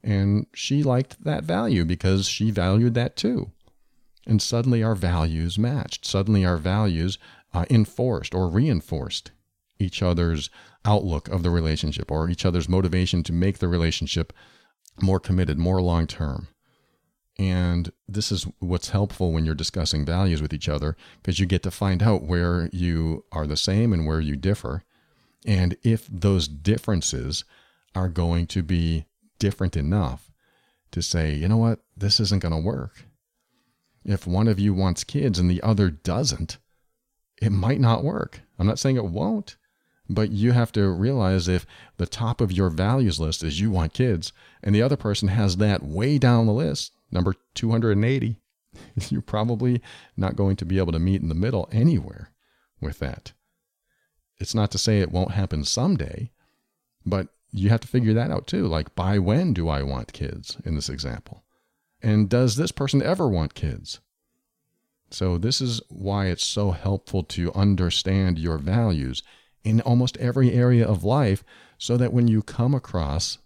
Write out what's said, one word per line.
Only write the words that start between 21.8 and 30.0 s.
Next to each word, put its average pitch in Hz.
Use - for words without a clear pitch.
out 107
where 87
you 82
are 78
the 73
same 104
and 82
where 80
you 73
differ. 80
And 90
if 113
those 90
differences 76
are 92
going 85
to 92
be 82
different 98
enough 78